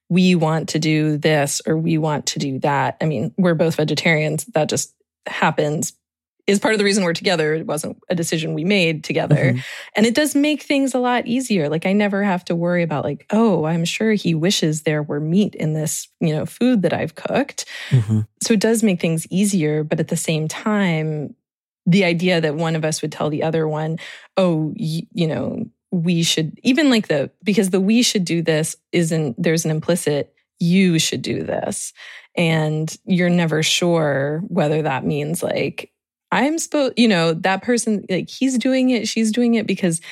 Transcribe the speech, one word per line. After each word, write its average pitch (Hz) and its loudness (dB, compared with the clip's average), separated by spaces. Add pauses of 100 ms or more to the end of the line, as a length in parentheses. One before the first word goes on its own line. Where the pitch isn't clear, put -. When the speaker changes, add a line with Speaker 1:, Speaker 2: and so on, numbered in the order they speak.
(100)
Speaker 1:
"We 180 4
want 160 0
to 156 -2
do 156 2
this," 151 0
or, 160 0
"We 165 0
want 151 -2
to - -6
do 135 -4
that." 135 0
I 151 -2
mean, 156 -2
we're 175 4
both 165 0
vegetarians. 156 0
That 151 0
just - -4 (320)
happens, 156 -2 (520)
is 202 4
part 220 2
of 214 0
the 202 2
reason 202 2
we're 170 2
together. 165 0
It 160 -6
wasn't 156 -6 (100)
a 185 -2
decision 160 -4
we 151 -4
made 170 2
together. 160 2
Speaker 2:
Mm-hmm. 123 0 (380)
Speaker 1:
And 208 6
it 233 2
does 302 2
make 294 2
things 269 0
a 254 0
lot 247 0
easier. 226 0
Like, 160 -2
I 190 2
never 202 2
have 180 0
to 175 -4
worry 175 0
about, 151 -2
like, - -6
"Oh, 208 2
I'm 165 0
sure 220 0
he 175 0
wishes 156 0
there 151 0
were 147 -4
meat 165 0
in 156 -2
this, 156 -4 (140)
you 160 0
know, 151 -4
food 240 0
that 170 2
I've - -4
cooked." - -4 (260)
Speaker 2:
Mm-hmm. 110 2 (220)
Speaker 1:
So 233 2
it 190 2
does 220 2
make 185 2
things 165 -2
easier. 170 0
But 156 -2
at 160 -2
the 175 -4
same 156 -2
time, 156 -2 (500)
the 190 4
idea 175 2
that 151 0
one 160 -2
of 156 -2
us 156 -2
would 151 -4
tell 151 -4
the 151 -4
other 160 0
one, 156 -4 (380)
"Oh, 160 2
y-, 160 -6
you 170 0
know, 127 -4 (260)
we 170 0
should," 160 -2
even, 269 2
like, 220 2
the, 143 0 (140)
because 190 0
the 190 2
"we 220 4
should 190 0
do 170 -2
this" 160 -2 (160)
isn't, 160 0
there's 165 0
an 156 0
implicit 156 -2 (280)
"you 175 4
should - -2
do - -4
this." - -6 (440)
And 156 0 (100)
you're 175 2
never 160 2
sure 151 0
whether 156 0
that 135 -2
means, 156 -4
like, - -4 (420)
I'm 277 0
supposed, 285 -2
you 240 6
know, 165 4
that 190 0
person, 220 0
like, 175 -2
he's 254 0
doing 254 2
it, 220 0
she's 220 0
doing 233 2
it 214 0
because 185 0 (120)